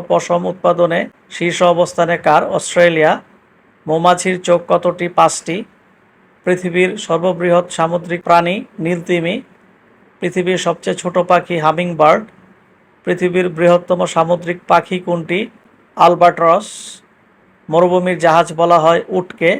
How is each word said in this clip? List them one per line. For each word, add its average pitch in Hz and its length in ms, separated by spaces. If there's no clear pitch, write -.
পশম 175 380
উৎপাদনে 175 540
শীর্ষ 170 340
অবস্থানে 175 540
কার? 160 320
অস্ট্রেলিয়া। 170 640
মৌমাছির 175 560
চোখ 175 260
কতটি? 175 420
পাঁচটি। 165 480
পৃথিবীর 180 520
সর্ববৃহৎ 175 760
সামুদ্রিক 170 520
প্রাণী 170 320
নীলতিমি। 175 560
পৃথিবীর 175 440
সবচেয়ে 165 360
ছোট 175 160
পাখি 175 400
হামিংবার্ড। 160 680
পৃথিবীর 180 420
বৃহত্তম 175 560
সামুদ্রিক 170 600
পাখি 180 320
কোনটি? 175 400
আলবাট্রস। 170 680
মরুভূমির 180 500
জাহাজ 165 340
বলা 170 260
হয় 165 280
উটকে। 180 520